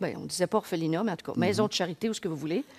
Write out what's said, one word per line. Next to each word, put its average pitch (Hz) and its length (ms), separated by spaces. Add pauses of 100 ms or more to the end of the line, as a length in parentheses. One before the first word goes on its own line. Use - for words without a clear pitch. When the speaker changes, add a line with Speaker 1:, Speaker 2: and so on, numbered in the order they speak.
Speaker 1:
ben, 165 200
on 143 60
disait 180 220
pas 220 100
orphelinat, 165 460
mais 214 80
en 165 40
tout - 80
cas, - 120
Speaker 2:
Mhm. - 40
Speaker 1:
maison 202 280
de - 40
charité 180 360
ou 226 60
ce - 60
que - 60
vous 165 80
voulez, 160 300 (140)